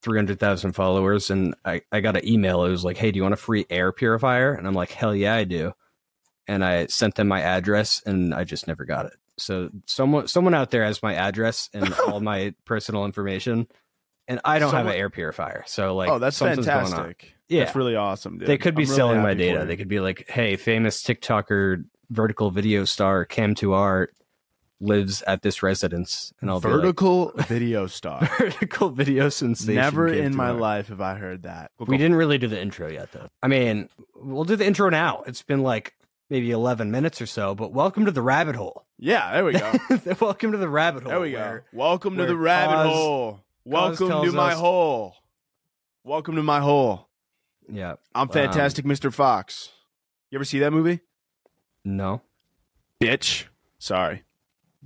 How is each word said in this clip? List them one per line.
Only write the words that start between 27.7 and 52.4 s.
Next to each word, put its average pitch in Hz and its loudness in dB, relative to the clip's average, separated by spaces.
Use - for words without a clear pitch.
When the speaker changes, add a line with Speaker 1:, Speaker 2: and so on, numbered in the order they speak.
Speaker 2:
star. 80 -4
Speaker 1:
<laughs> - -6
"Vertical 196 -2
video 139 2
sensation, 117 -2
Speaker 2:
Never 147 2
Speaker 1:
Cam 160 0
Speaker 2:
in 135 -2
my 127 0
Speaker 1:
two 120 -2
art." 117 -2
Speaker 2:
life 104 -2
have 98 -12
I 95 -4
heard 92 -12
that. 85 -14
Go, 117 -10
Speaker 1:
We 135 2
Speaker 2:
go. 143 2
Speaker 1:
didn't 170 4
really 151 2
do 123 0
the 104 -4
intro 92 -8
yet, 73 -12
though. - -16
I 127 0
mean, 117 0
we'll 135 -8
do 196 0
the 196 2
intro 202 4
now. 156 0
It's 127 -12
been, 139 0
like, 120 -2
maybe 123 0
eleven 117 0
minutes 135 -2
or 117 -6
so, 101 -4
but 101 -8
welcome 185 2
to 196 2
the 135 -2
rabbit 135 2
hole. - -10
Speaker 2:
Yeah, 139 0
there 208 2
we 156 2
go. 196 0
Speaker 1:
<laughs> - -4
Welcome 214 0
to 214 -2
the 185 -2
rabbit 151 0
hole, 127 -8
Speaker 2:
There 170 0
we 156 -4
go. 120 -6
Speaker 1:
where, 107 -8
Speaker 2:
Welcome 175 0
to 185 -4
Speaker 1:
where 175 0
Speaker 2:
the 170 0
rabbit 165 2
Speaker 1:
Cause, 160 4
Speaker 2:
hole. 143 0
Speaker 1:
Cause 101 -18
Speaker 2:
Welcome 170 0
to 180 0
Speaker 1:
tells 147 2
Speaker 2:
my 170 2
Speaker 1:
us 160 -2
Speaker 2:
hole. 160 0
Welcome 156 -4
to 160 0
my 147 2
hole. 139 4
Speaker 1:
Yeah. 92 -8
Speaker 2:
I'm 131 2
Speaker 1:
Um, 139 0
Speaker 2:
Fantastic 143 0
Mister 139 0
Fox. 123 0
You 135 -10
ever 139 -4
see 139 -4
that 147 2
movie? 165 2
Speaker 1:
No. 98 -4